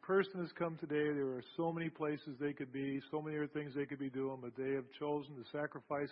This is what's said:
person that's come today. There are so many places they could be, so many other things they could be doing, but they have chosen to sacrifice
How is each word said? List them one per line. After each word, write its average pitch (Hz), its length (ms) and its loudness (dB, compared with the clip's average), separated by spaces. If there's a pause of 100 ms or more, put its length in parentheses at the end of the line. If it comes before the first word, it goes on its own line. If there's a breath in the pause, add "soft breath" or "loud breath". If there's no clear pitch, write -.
person 190 400 4
that's 165 120 -2
come 165 240 0
today. 151 360 4
There 135 220 2
are 123 80 -4 (140)
so 165 140 4
many 165 180 0
places 151 500 -2
they 143 140 2
could 135 180 -6
be, 139 280 0 (120)
so 156 100 0
many 151 160 -2
other 151 100 2
things 147 280 -4
they 143 100 0
could 139 140 -6
be 135 100 -2
doing, 135 320 -2
but 120 140 -8
they 131 180 0
have 135 120 0 (140)
chosen 147 360 -2
to 120 160 -10
sacrifice 147 600 -2